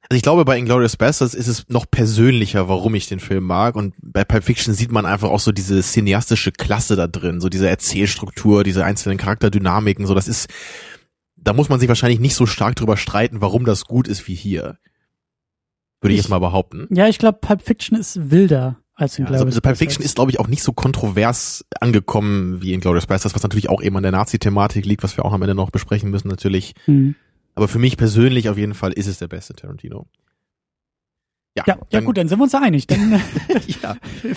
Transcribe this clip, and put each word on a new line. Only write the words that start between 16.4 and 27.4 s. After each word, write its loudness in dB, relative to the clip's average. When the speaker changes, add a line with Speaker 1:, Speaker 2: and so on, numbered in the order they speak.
Speaker 1:
behaupten. -2
Speaker 2:
Ja, 4
ich 2
glaub, 2
Pulp 0
Fiction -2
ist -6
wilder 4
als -4
Speaker 1:
Ja, -2
Speaker 2:
Inglourious 2
Speaker 1:
also, 2
also 0
Pulp 2
Fiction 0
Speaker 2:
Basterds. -4
Speaker 1:
ist, -4
glaub 2
ich, 0
auch -2
nicht -2
so -2
kontrovers -2
angekommen 0
wie -2
Inglourious 2
Basterds, -2
was -4
natürlich -2
auch 0
eben 0
an -2
der 0
Nazi-Thematik 0
liegt, -2
was -6
wir -2
auch -2
am 0
Ende 0
noch -2
besprechen -2
müssen, -4
natürlich. -2
Speaker 2:
Mhm. 4